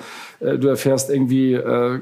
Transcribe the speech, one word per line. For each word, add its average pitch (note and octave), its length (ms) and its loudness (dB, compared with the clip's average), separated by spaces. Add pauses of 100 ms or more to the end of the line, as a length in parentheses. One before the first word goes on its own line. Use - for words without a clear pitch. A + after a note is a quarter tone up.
(400)
äh, C#3 180 -2
du C3 100 0
erfährst C3 420 0
irgendwie, C3 440 2
äh, B2 480 0